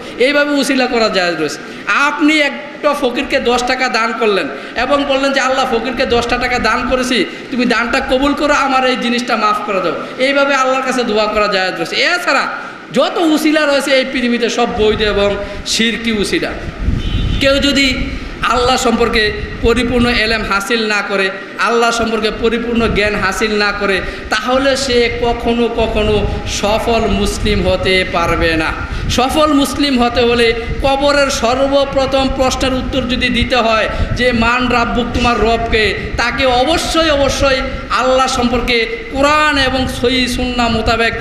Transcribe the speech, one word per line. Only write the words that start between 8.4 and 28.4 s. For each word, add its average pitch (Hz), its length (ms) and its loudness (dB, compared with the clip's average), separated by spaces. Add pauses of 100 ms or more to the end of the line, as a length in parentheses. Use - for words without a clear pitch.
আমার 262 320 2
এই 254 100 2
জিনিসটা 240 400 -2
মাফ 214 200 0 (100)
করে 196 140 -2
দাও।" 175 260 -4 (120)
এইভাবে 277 360 2
আল্লাহর 262 280 0
কাছে 254 220 -2
দোয়া 208 220 0
করা 208 200 0
জায়েজ 185 280 -2
রয়েছে। 165 220 -6
এছাড়া 285 500 0 (460)
যত 339 260 0
উসিলা 311 480 2
রয়েছে 277 240 2
এই 262 220 4
পৃথিবীতে, 240 360 0
সব 240 300 0
বৈধ 214 220 2
এবং 202 360 2 (300)
শিরকি 226 460 0
উসিলা। 175 380 -2 (880)
কেউ 277 180 4
যদি 269 520 0 (320)
আল্লাহ 247 340 2
সম্পর্কে 226 560 0 (300)
পরিপূর্ণ 240 440 2
এলেম 220 420 0
হাসিল 220 380 0
না 208 220 0
করে, 190 220 0 (280)
আল্লাহ 233 320 2
সম্পর্কে 220 400 -2 (100)
পরিপূর্ণ 233 540 0
জ্ঞান 208 200 0
হাসিল 202 440 -2
না 208 140 0
করে, 196 280 -2 (300)
তাহলে 254 460 0
সে 240 460 0
কখনো, 233 460 0
কখনো 214 580 0 (200)
সফল 220 600 0
মুসলিম 202 600 0
হতে 185 440 2
পারবে 170 440 0